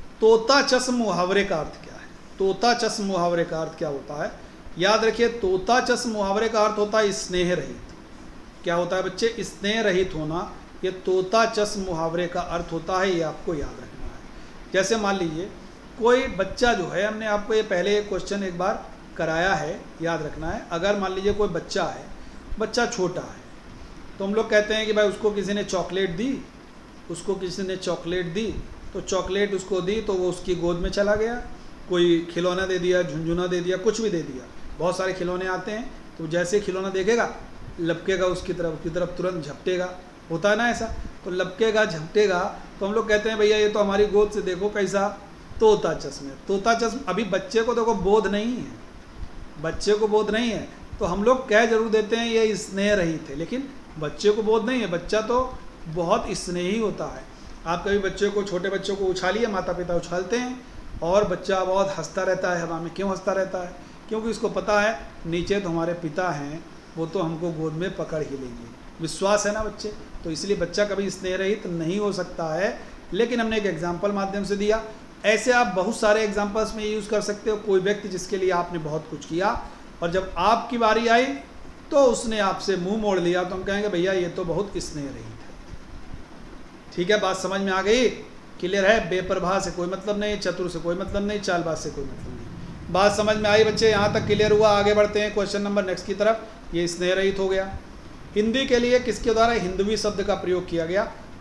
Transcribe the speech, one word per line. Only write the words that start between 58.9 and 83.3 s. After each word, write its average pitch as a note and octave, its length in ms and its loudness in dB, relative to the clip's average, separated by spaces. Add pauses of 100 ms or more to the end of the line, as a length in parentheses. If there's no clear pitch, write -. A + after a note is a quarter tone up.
को G3 100 -2
उछालिए, F#3 420 2
माता F#3 260 -2
पिता F3 220 -2
उछालते F#3 420 -2
हैं B3+ 260 -4 (400)
और F#3+ 200 4
बच्चा F#3 400 0
बहुत F#3+ 240 2 (100)
हंसता E3 240 -4
रहता F#3 300 2
है F3 100 0
हवा E3 180 -4
में। E3 140 -8
क्यों G3 160 -2
हंसता F#3+ 220 -2
रहता F#3 320 -2
है? F3 120 -10 (340)
क्योंकि A3 200 -2
उसको G#3+ 200 0
पता G3+ 320 2
है, A3 260 0 (180)
नीचे F3 340 0
तो F#3 100 -4
हमारे E3 240 0
पिता E3+ 360 -2
हैं, D3 360 -6 (320)
वो D#3+ 80 -2
तो E3 140 -4
हमको E3 320 -2
गोद D#3 220 -4
में F3+ 220 -4
पकड़ D#3 280 -4
ही C3+ 140 -6
लेंगे। A#2+ 320 -12 (320)
विश्वास G3+ 460 0
है G#3 60 0
ना G#3+ 100 -2
बच्चे? G#3 300 -6 (300)
तो E3 80 -6
इसलिए G3 260 -2
बच्चा F3 280 0
कभी G3 240 -2
स्नेह F#3 260 -4
रहित G3 320 0
नहीं E3+ 320 -2
हो G3+ 140 0
सकता E3+ 420 -4
है, G3+ 240 0 (340)
लेकिन A#3 280 2
हमने A3 160 0
एक G3+ 80 0
example F3 460 0
माध्यम G3 320 -2
से G3 120 -2
दिया। G#3 280 2 (420)
ऐसे G#3+ 260 4
आप B3 160 6
बहुत F#3+ 320 0
सारे G#3+ 240 6
examples G#3 520 0
में G#3+ 180 -2
यूज़ G#3 160 -4
कर G#3 120 2
सकते G3+ 280 -4
हो। G#3 80 2
कोई G3 220 4
व्यक्ति G3+ 280 0
जिसके F#3 300 -4
लिए F#3 140 4
आपने F3 280 0
बहुत D#3 320 -4
कुछ D3+ 140 -10
किया F#3+ 420 0 (360)
और E3+ 80 0
जब F#3 260 -2
आपकी A3+ 400 2
बारी A3+ 300 4
आई A#3+ 180 8 (640)
तो D4+ 60 4
उसने A#3 420 4
आपसे F#3+ 380 2
मुंह F#3 200 0
मोड़ G3+ 220 2
लिया, F3 240 2